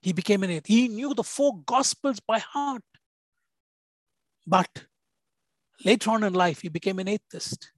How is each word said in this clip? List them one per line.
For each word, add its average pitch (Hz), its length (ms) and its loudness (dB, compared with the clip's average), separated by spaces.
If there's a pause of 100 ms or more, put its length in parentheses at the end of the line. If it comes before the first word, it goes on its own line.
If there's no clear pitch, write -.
He 185 100 -2
became 190 300 0
an 190 80 -4
atheist. 160 180 -6
He 240 200 6
knew 254 260 -6
the - 100 -4
four 277 400 0
gospels 262 560 0
by 220 200 -2
heart. 285 420 -6 (1600)
But 180 400 0 (960)
later 220 260 4
on 220 140 2
in 185 100 0
life, 180 260 2
he 185 80 -10
became 185 300 -4
an 185 100 -6
atheist. - 680 -8